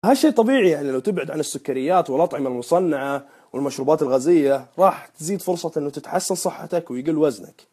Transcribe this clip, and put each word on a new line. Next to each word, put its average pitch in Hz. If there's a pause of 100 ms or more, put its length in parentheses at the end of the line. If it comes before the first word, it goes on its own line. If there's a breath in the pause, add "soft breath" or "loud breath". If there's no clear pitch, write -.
هالشيء 277
طبيعي، 226
يعني 143
لو 131
تبعد 165
عن 151
السكريات 147
والأطعمة 139
المصنعة 139 (280 soft breath)
والمشروبات 139
الغازية، 139 (120)
راح 185
تزيد 175
فرصة 170
إنه 147
تتحسن 175
صحتك 170
ويقل 143
وزنك. -